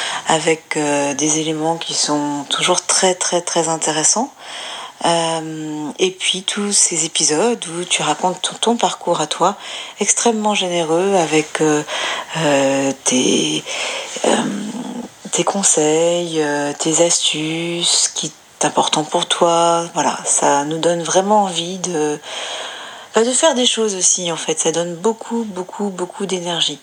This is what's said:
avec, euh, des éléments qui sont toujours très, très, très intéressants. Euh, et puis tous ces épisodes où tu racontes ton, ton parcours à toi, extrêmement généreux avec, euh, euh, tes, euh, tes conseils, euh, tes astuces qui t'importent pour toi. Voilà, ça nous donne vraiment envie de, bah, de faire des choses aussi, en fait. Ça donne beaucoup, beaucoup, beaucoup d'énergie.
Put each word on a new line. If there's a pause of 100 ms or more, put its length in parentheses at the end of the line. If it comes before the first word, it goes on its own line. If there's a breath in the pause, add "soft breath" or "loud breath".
(280 loud breath)
avec,
euh,
des
éléments
qui
sont
toujours
très,
très,
très
intéressants. (720 loud breath)
Euh,
et
puis
tous
ces
épisodes
où
tu
racontes
ton,
ton
parcours
à
toi, (420 loud breath)
extrêmement
généreux
avec,
euh, (540 loud breath)
euh, (120)
tes, (600 loud breath)
euh, (1000)
tes
conseils,
euh,
tes
astuces
qui (260)
t'importent
pour
toi.
Voilà,
ça
nous
donne
vraiment
envie
de, (960 loud breath)
bah,
de
faire
des
choses
aussi,
en
fait.
Ça
donne
beaucoup,
beaucoup,
beaucoup
d'énergie.